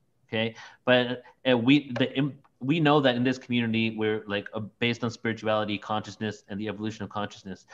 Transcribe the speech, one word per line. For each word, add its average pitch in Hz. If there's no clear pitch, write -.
okay? 113
But, 123
uh, 127
we, 139
the 123
im-, 135
we 147
know 147
that 131
in 120
this 127
community, 113
we're, 107
like, 101
uh, 110
based 120
on 113
spirituality, 107
consciousness, 104
and 98
the 107
evolution 107
of 92
consciousness. 101